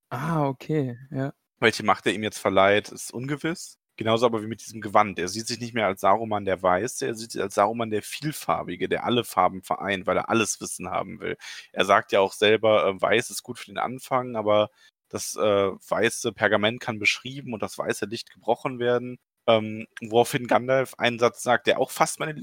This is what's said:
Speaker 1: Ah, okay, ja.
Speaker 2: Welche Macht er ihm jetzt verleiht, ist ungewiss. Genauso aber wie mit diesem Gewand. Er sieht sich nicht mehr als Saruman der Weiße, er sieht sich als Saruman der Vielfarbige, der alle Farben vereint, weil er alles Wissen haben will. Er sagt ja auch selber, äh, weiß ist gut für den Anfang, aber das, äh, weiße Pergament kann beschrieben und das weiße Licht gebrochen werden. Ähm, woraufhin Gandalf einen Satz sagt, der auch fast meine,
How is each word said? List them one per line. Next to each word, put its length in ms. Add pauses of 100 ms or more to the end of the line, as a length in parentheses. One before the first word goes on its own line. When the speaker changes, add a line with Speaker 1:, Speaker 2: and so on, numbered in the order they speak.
Speaker 1:
Ah, 380
okay, 500 (140)
ja. 220 (260)
Speaker 2:
Welche 240
Macht 240
er 60
ihm 100
jetzt 160
verleiht, 500
ist 240
ungewiss. 640 (200)
Genauso 280
aber 160
wie 60
mit 180
diesem 160
Gewand. 380
Er 80
sieht 200
sich 120
nicht 140
mehr 120
als 160
Saruman 440
der 180
Weiße, 420
er 100
sieht 160
sich 100
als 140
Saruman 360
der 100
Vielfarbige, 880
der 160
alle 180
Farben 380
vereint, 460
weil 100
er 120
alles 300
Wissen 300
haben 300
will. 180 (340)
Er 140
sagt 260
ja 80
auch 140
selber, 540
äh, 140
weiß 280
ist 140
gut 160
für 80
den 100
Anfang, 580
aber 340 (400)
das, 260
äh, 60
weiße 880
Pergament 480
kann 200
beschrieben 540
und 80
das 160
weiße 280
Licht 280
gebrochen 460
werden. 380 (300)
Ähm, 400 (140)
woraufhin 460
Gandalf 500
einen 220
Satz 240
sagt, 240
der 120
auch 120
fast 280
meine, 240